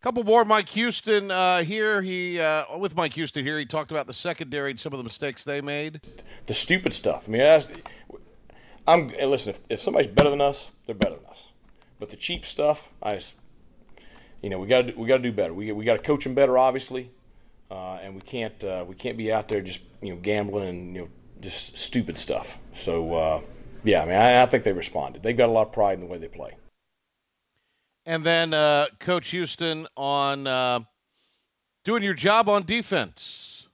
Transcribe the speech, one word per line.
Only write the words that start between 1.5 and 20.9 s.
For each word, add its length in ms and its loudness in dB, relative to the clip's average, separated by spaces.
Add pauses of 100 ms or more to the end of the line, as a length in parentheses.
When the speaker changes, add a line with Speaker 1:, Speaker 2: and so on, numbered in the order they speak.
Speaker 1:
here. 400 0
He, 360 -4
uh, 380 0
with 180 -4
Mike 200 -2
Houston 280 -6
here, 160 -4
he 60 -4
talked 260 -6
about 160 -4
the 60 -12
secondary 600 -6
and 60 -10
some 140 -8
of 60 -8
the 40 -8
mistakes 420 -10
they 180 -4
made. 380 -8 (460)
Speaker 2:
The 60 -6
stupid 400 0
stuff. 340 -4
I 40 -10
mean, 100 2
that's, 280 8 (1160)
I'm, 320 4
and 120 2
listen, 200 0
if, 100 -10 (100)
if 100 -4
somebody's 300 2
better 180 4
than 140 2
us, 300 -2 (120)
they're 100 -10
better 200 0
than 160 -20
us. 220 -20 (460)
But 120 -14
the 60 -18
cheap 280 -8
stuff, 460 -2 (120)
I 120 -4
just, 220 -12 (1040)
you 80 -6
know, 80 -6
we 80 -8
gotta 260 4
do, 80 -12
we 80 -6
gotta 140 4
do 100 -2
better. 220 -2
We, 180 -6
we 140 -4
gotta 160 2
coach 240 0
'em 80 -4
better, 240 6
obviously, 520 0 (600)
uh, 240 -10
and 200 -14
we 60 -14
can't, 420 -10
uh, 240 -6
we 80 -16
can't 220 -8
be 160 -2
out 160 -2
there 140 -2
just, 180 -12 (220)
you 100 -8
know, 80 -12
gambling 480 -2
and, 260 -10